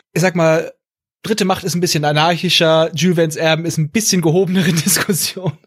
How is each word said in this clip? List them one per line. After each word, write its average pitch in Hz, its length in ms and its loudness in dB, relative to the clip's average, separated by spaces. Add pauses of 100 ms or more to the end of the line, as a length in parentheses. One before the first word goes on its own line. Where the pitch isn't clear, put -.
(120)
Ich 156 100 -2
sag 180 140 0
mal, 165 380 0 (500)
dritte 214 220 -2
Macht 185 180 -2
ist 170 120 -4
ein 175 60 -2
bisschen 160 240 0
anarchischer, 160 880 2
Jules 170 220 2
Verne's 160 200 0
Erben 160 300 0
ist 160 120 -4
ein 151 120 -2
bisschen 196 320 0
gehobenere 180 520 2
<laughs> - 0 -
Diskussion. 180 800 -2 (140)